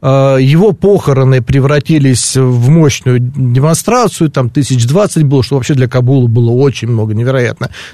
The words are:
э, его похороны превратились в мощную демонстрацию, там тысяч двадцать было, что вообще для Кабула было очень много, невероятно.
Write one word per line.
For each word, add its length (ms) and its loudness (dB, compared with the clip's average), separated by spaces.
э, 380 2
его 320 2
похороны 720 0
превратились 920 0
в 340 2
мощную 500 2
демонстрацию, 1120 -2
там 180 -4
тысяч 380 -2
двадцать 380 0
было, 180 2
что 140 -4
вообще 180 -2
для 140 0
Кабула 400 0
было 240 2
очень 360 -2
много, 260 -2
невероятно. 560 -4